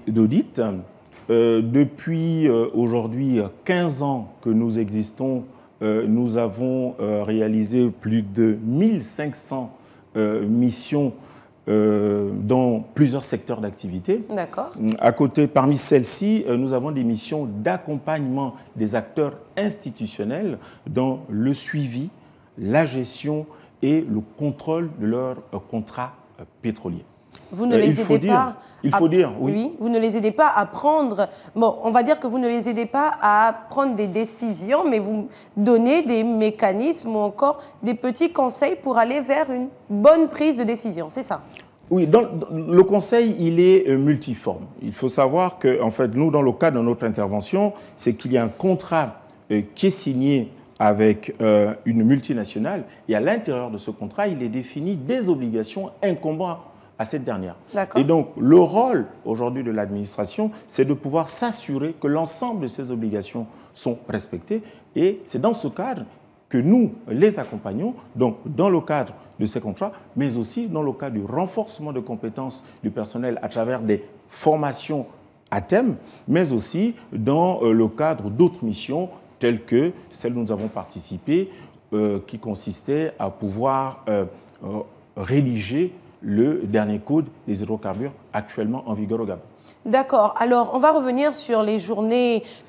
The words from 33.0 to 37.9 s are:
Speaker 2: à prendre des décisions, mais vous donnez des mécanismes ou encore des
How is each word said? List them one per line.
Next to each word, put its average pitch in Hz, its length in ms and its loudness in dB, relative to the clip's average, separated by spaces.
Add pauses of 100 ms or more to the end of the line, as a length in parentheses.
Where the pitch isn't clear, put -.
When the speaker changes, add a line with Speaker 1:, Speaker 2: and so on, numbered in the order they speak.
Speaker 2:
à 214 340 4 (140)
prendre 269 260 0
des 208 120 0
décisions, 220 800 0
mais 226 100 2
vous 208 300 -4 (260)
donnez 240 480 4
des 226 200 0
mécanismes 220 920 0
ou 214 40 0
encore 208 420 0 (200)
des 226 120 -2